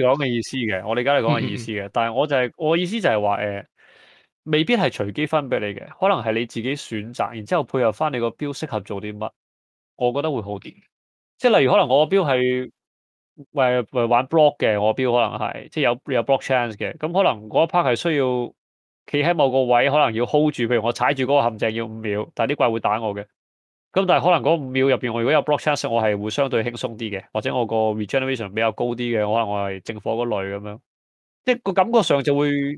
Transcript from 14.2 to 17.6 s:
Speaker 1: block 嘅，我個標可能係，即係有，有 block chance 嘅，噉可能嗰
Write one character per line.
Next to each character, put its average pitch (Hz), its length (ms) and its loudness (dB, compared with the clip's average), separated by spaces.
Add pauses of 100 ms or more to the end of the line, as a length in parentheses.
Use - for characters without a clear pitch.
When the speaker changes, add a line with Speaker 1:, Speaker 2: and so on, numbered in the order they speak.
Speaker 1:
block 151 300 4
嘅， 107 220 2
我 107 140 2
個 131 80 -2
標 127 100 2
可 110 260 0
能 110 100 -4
係， - 220 -10
即 156 100 -6
係 139 40 2
有， 123 160 2 (120)
有 117 100 2
block 135 200 2
chance 120 340 0
嘅， 104 200 -6
噉 160 160 -6
可 190 120 2
能 110 240 -2
嗰 147 180 2